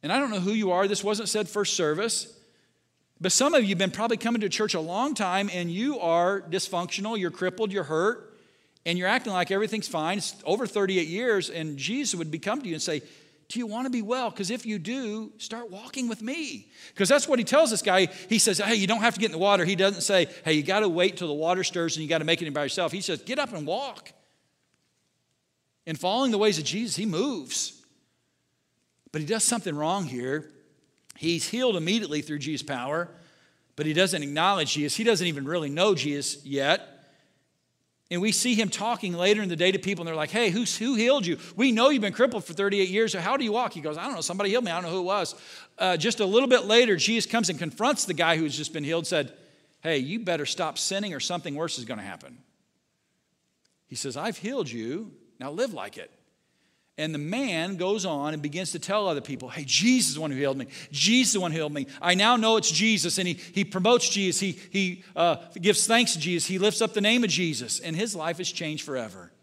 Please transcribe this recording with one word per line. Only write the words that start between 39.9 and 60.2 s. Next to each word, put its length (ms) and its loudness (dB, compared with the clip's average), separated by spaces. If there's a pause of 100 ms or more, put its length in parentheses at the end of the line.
and 60 -6
they're 80 -4
like, 160 -2
"Hey, 180 2
who's, 260 0
who 200 -2
healed 320 4
you? 100 0 (180)
We 160 4
know 200 6
you've 100 2
been 120 -2
crippled 300 2
for 100 -14
thirty-eight 360 2
years. 220 2
So 80 -4
how 180 0
do 60 0
you 80 0
walk?" 220 0
He 60 -12
goes, 160 -6
"I 100 -8
don't 100 -6
know. 60 -6
Somebody 280 -2
healed 140 2
me. 80 -2
I 100 -2
don't 80 -6
know 80 -2
who 40 0
it 40 -2
was." 300 0 (420)
Uh, 200 2
just 220 0
a 60 4
little 240 6
bit 160 6
later, 300 6
Jesus 340 0
comes 220 0
and 80 -6
confronts 460 0
the 100 -2
guy 200 0
who's 220 -4
just 160 -8
been 100 -6
healed, 220 -2
said, 320 -2 (440)
"Hey, 180 0
you 200 -4
better 280 -2
stop 320 -4
sinning 340 -4
or 60 -8
something 340 -6
worse 240 -4
is 80 -10
gonna 160 -10
happen." 380 -16 (1500)
He 80 -14
says, 220 -6
"I've 220 -6
healed 300 -4
you. 420 -8 (280)
Now 120 -10
live 220 -4
like 260 -10
it." 120 -16 (840)
And 160 -4
the 60 -6
man 600 -4
goes 280 0
on 280 -2
and 100 -8
begins 300 -6
to 40 -6
tell 300 -2
other 120 0
people, 300 -10
"Hey, 160 -10
Jesus 440 4
is 40 -4
the 80 -6